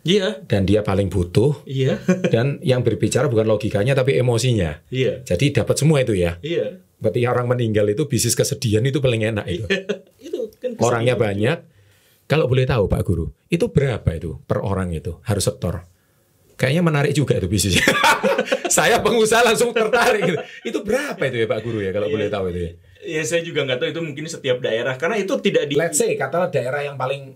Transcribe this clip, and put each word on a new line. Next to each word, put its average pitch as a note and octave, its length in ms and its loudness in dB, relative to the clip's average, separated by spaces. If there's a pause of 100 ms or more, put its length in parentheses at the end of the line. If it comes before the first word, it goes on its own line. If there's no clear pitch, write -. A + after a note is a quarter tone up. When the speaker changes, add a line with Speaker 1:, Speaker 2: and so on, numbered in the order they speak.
Speaker 1:
Iya. G3 420 0
Speaker 2:
Dan G2+ 220 0
dia G2+ 160 4
paling G2 260 0
butuh. G2 560 0
Speaker 1:
Iya. C#3 380 -2 (140)
<laughs> F#3 180 0
Speaker 2:
Dan B2 300 2
yang B2+ 180 2
berbicara A#2 480 2
bukan A2 160 2
logikanya G#2+ 480 0
tapi B2+ 240 2
emosinya. A#2 720 0
Speaker 1:
Iya. B2 340 -2
Speaker 2:
Jadi C#3+ 320 0
dapat B2 220 0
semua D3 240 4
itu A#2 160 0
ya. E2+ 240 0
Speaker 1:
Iya. C3 400 -6 (160)
Speaker 2:
Berarti A#2 260 -2
orang B2 240 0
meninggal A2+ 400 2
itu G#2 180 0
bisnis A#2 280 0
kesedihan A2+ 480 0
itu C3 160 0
paling A#2 320 0
enak A2+ 180 -2
itu. - 200 -6
Speaker 1:
Iya. F#3+ 180 -2 (200)
<laughs> - 200 -20
Itu D4+ 160 -8 (140)
kan B3 180 -8
kesedihan. - 100 -6
Speaker 2:
Orangnya A#2+ 320 2
banyak. G#2+ 440 0 (680)
Kalau D3+ 220 0
boleh B2+ 180 2
tahu B2+ 220 2
Pak - 160 0
Guru, E2 260 -2 (180)
itu F3 200 0
berapa C3 440 0
itu E2 300 -8
per - 180 -2
orang F#2+ 320 -2
itu E2+ 300 -8
harus G#2 220 -2
setor? - 420 -4 (680)
Kayaknya C#3+ 280 0
menarik D3+ 300 2
juga C3 220 2
itu G2+ 120 -2
bisnisnya. F#2 380 2 (480)
<laughs> - 380 -2
Saya F#3 280 4
pengusaha A3+ 440 2
langsung A3+ 280 4
tertarik A3+ 540 2
gitu. E3+ 140 0 (240)
Itu - 180 -4
berapa B3+ 400 -2
itu B2+ 160 -2
ya A2+ 100 2
Pak A2 140 -2
Guru A2+ 180 -4
ya F#2+ 120 -2
kalau G2+ 160 -2
Speaker 1:
Iya. G#2+ 80 0
Speaker 2:
boleh G#2 160 0
tahu G2+ 180 -2
itu F2 120 -4
ya? E2 100 -4 (320)
Speaker 1:
Iya, D#3+ 240 -4
saya E3 160 0
juga D#3 200 -4
nggak B2+ 160 -2
tahu D#3+ 120 -2
itu D#3+ 120 -6
mungkin D3+ 240 -8
setiap B2+ 320 -2
daerah A#2+ 360 -2
karena F3+ 240 -2
itu G3 180 -2
tidak D#3+ 300 0
di C#3 80 -4
Speaker 2:
Let's D#3+ 220 0
say G#3+ 180 0
katalah E3 340 -2
daerah C3 320 -2
yang C#3+ 140 -6
paling C3+ 420 -6